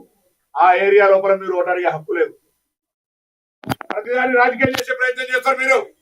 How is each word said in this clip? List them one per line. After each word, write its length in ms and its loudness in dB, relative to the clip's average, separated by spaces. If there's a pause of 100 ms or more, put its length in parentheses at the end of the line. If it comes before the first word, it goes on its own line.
(640)
ఆ 40 6 (160)
ఏరియా 280 4
లోపల 280 2
మీరు 200 -6
ఓటు 120 -2
అడిగే 220 -2
హక్కు 240 -8
లేదు. 160 -2 (1600)
ప్రతిదాన్ని 500 -2
రాజకీయం 340 2
చేసే 240 -8
ప్రయత్నం 320 -4
చేస్తారు 300 -2
మీరు. 180 0 (220)